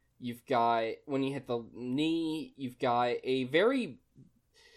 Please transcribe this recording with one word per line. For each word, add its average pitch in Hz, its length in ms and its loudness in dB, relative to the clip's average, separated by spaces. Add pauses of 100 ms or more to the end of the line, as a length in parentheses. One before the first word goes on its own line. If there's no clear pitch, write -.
(180)
you've 120 280 -10
got, 117 380 2 (200)
when 135 180 -2
you 139 120 -2
hit 131 120 -8
the 120 160 -2 (120)
knee, 156 840 -2
you've 127 220 -10
got 120 440 2
a 131 220 0
very 190 540 2 (800)